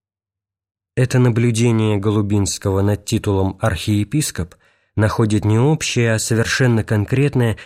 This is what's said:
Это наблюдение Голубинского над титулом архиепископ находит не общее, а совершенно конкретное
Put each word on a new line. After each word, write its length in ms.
Это 220
наблюдение 800
Голубинского 840
над 220
титулом 560
архиепископ 960
находит 500
не 140
общее, 560
а 60
совершенно 640
конкретное 800